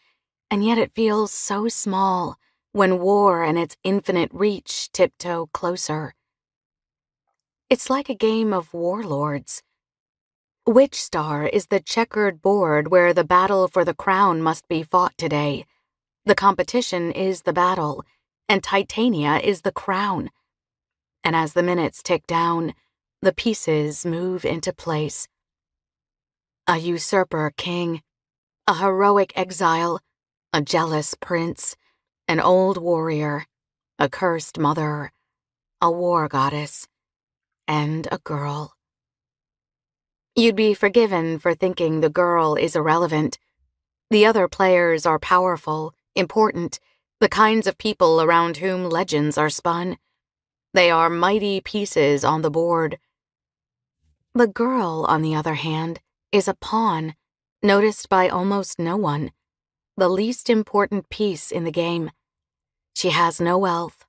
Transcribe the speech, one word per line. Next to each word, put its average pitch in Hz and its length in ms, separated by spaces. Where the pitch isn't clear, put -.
and 202 160
yet 226 120
it - 160
feels 214 380
so 208 380
small 190 680
when 185 260
war 190 440
and 160 140
its 170 260
infinite 190 500
reach - 580
tiptoe 170 600
closer. 156 640
It's - 200
like 269 200
a 254 60
game 220 360
of 180 220
warlords. 170 920
Which 254 360
star 151 460
is - 200
the 196 120
checkered 208 600
board 165 500
where 175 220
the 170 100
battle 185 440
for 180 160
the 170 120
crown 190 460
must 160 260
be 165 160
fought 180 340
today? 147 480
The 196 100
competition 190 760
is 190 300
the 175 120
battle, 175 500
and 202 140
Titania 196 760
is 196 220
the 196 100
crown. 196 580
And 165 120
as 160 180
the 175 100
minutes 175 400
tick 170 240
down, 170 460
the 185 120
pieces 151 720
move 180 400
into 170 260
place. 156 560
A 175 100
usurper 170 800
king, 175 440
a 196 80
heroic 196 600
exile, 170 640
a 156 80
jealous 160 540
prince, - 600
an 160 120
old 185 380
warrior, 160 680
a 143 100
cursed 165 520
mother, 151 520
a 170 80
war 170 380
goddess, 143 600
and 156 440
a - 80
girl. 147 540
You'd 233 220
be 214 180
forgiven 190 680
for 175 140
thinking 165 460
the 156 100
girl 170 460
is 160 200
irrelevant. 160 600
The 208 160
other 214 220
players 175 580
are 156 140
powerful, 165 760
important, 180 640
the 208 100
kinds 220 380
of 190 100
people 165 440
around 170 360
whom 185 320
legends 156 480
are 151 120
spun. 175 480
They 180 160
are 165 200
mighty 196 500
pieces 147 640
on 156 200
the 156 60
board. 165 480
The 240 140
girl, 208 600
on 156 120
the 156 140
other 156 200
hand, 160 440
is 202 160
a 196 60
pawn, 170 600
noticed 208 460
by 185 220
almost 196 500
no 170 160
one, 151 380
the 190 100
least 208 420
important 208 600
piece 202 420
in 170 140
the 165 60
game. 170 380
She - 140
has 170 320
no 170 160
wealth, 170 520